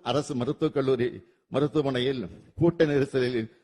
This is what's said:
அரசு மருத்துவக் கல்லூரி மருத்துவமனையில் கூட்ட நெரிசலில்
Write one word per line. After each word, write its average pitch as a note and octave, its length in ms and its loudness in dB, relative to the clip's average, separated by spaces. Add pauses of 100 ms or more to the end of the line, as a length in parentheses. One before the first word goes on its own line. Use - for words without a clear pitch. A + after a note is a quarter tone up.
அரசு C3+ 320 -2
மருத்துவக் C3 380 -2
கல்லூரி B2+ 480 0 (260)
மருத்துவமனையில் C3+ 800 0 (280)
கூட்ட E3+ 300 4
நெரிசலில் B2+ 640 0 (140)